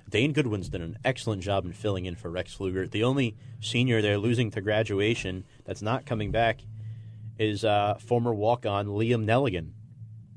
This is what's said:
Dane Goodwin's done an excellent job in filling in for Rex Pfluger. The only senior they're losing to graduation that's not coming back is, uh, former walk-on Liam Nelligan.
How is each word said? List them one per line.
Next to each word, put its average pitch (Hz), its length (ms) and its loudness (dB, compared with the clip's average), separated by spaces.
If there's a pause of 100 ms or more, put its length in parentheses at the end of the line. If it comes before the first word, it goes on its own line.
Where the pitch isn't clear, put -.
Dane 135 260 2
Goodwin's 107 340 0
done 90 140 -6
an 85 220 -8
excellent 113 380 0
job 98 220 0
in 87 80 -6
filling 98 320 -2
in 87 120 -6
for 87 140 -10
Rex 87 260 -6
Pfluger. 92 340 -2
The 104 140 0
only 127 320 2 (240)
senior 120 420 2
they're 104 160 4
losing 117 320 2
to 104 100 -6
graduation 104 840 0 (200)
that's 95 180 -8
not 123 220 -2
coming 107 280 -2
back 113 300 2 (760)
is, 107 260 0
uh, 104 300 4
former 120 400 0
walk-on 104 540 0
Liam 113 360 2
Nelligan. 104 460 2 (680)